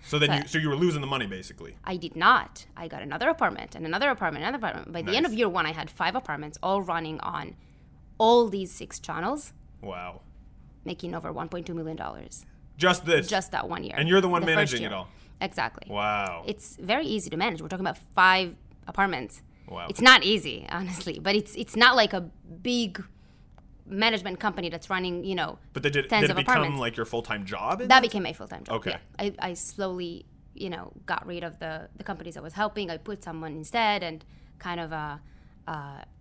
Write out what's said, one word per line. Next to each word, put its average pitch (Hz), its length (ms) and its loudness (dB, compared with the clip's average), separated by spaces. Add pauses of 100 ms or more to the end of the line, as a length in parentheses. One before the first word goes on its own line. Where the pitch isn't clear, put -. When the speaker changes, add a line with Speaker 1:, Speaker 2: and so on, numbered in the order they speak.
Speaker 1:
So - 160 -2
then 147 120 6
Speaker 2:
So 165 60 4
Speaker 1:
you, 143 120 -2
so 160 100 -2
you 156 100 0
were 143 80 2
losing 160 240 2
the 139 60 -4
money, 135 200 -2
basically. 92 580 -12
Speaker 2:
I 185 120 -6
did 165 200 -10
not. 190 500 4 (100)
I 165 120 -12
got 147 140 -12
another 156 260 -2
apartment 208 460 0
and 160 120 -8
another 208 240 2
apartment, 160 340 -2
another 254 140 -2
apartment. - 340 -6
By 170 100 -6
the 175 140 0
end 302 100 4
of 254 60 -4
Speaker 1:
Nice. 214 60 -2
Speaker 2:
year 233 100 4
one, 175 180 0
I 156 60 -2
had 160 180 -8
five 170 260 -2
apartments 151 460 -6
all 196 200 0
running 165 380 -4
on 151 340 -8 (640)
all 233 300 8
these 190 240 -4
six - 260 -10
channels. 196 540 -4 (280)
Speaker 1:
Wow. 90 400 -10 (640)
Speaker 2:
Making 175 300 -6
over 160 180 -6
one 160 160 -6
point 170 180 -8
two 175 80 -6
million 160 220 -6
dollars. - 480 -12 (320)
Speaker 1:
Just 175 300 4
this? 160 220 4
Speaker 2:
Just 190 240 0
that - 160 -2
one 175 160 -6
year. - 120 -10
Speaker 1:
And 156 120 2
you're 190 120 10
the 185 80 6
one 175 140 4
Speaker 2:
The - 60 0
first 160 80 6
Speaker 1:
managing 131 260 2
it 110 80 -2
Speaker 2:
year. 101 40 -4
Speaker 1:
all? 95 140 -6 (320)
Speaker 2:
Exactly. - 520 -4
Speaker 1:
Wow. 101 540 0
Speaker 2:
It's - 300 -6
very 240 300 0
easy 208 240 -2
to 156 60 -6
manage. 175 260 -2
We're 156 60 -10
talking 185 180 -4
about - 120 -4 (160)
five 185 400 6 (320)
apartments. 170 560 -2 (260)
Speaker 1:
Wow. - 220 -8
Speaker 2:
It's - 100 -6
not 254 240 12
easy, 180 460 0
honestly, 180 500 -6
but 196 160 2
it's, 208 180 -2
it's - 220 -6
not 240 180 10
like 214 200 4
a 185 80 -2 (400)
big 233 420 -2 (840)
management 196 540 0
company 190 300 -2
that's 165 180 -10
running, 180 360 -2
you 190 100 -2
know, 170 240 -4 (160)
Speaker 1:
But 139 80 -4
did 143 140 2
it, - 120 2
Speaker 2:
tens 214 140 4
Speaker 1:
did 147 80 4
it - 0 -
Speaker 2:
of 175 80 -2
Speaker 1:
become, 143 180 2
Speaker 2:
apartments. 143 240 0
Speaker 1:
like, 117 160 -2
your 113 80 -2
full-time 113 400 -4
job 104 380 -4
in 220 60 -2
Speaker 2:
That 262 120 10
Speaker 1:
this? 247 80 2
Speaker 2:
became 202 140 -4
my 127 100 -4
full-time - 320 -14
job. 113 120 -2
Speaker 1:
Okay. - 160 -4
Speaker 2:
Yeah. - 60 -8 (420)
I, 185 100 -4
I 175 40 -8
slowly, 180 720 -6 (300)
you 190 160 -8
know, 175 220 -10 (120)
got - 220 -4
rid 175 180 -8
of 165 140 -12
the, 160 300 -10 (100)
the - 60 -16
companies 170 340 -10
I - 20 -12
was 156 140 -14
helping. 208 360 -2
I 160 60 -6
put 196 260 -10
someone 160 300 -8
instead 202 500 0
and 160 220 -8 (340)
kind 175 220 -6
of, 160 120 -8
uh, 151 260 -6 (480)
uh, 143 320 -10 (220)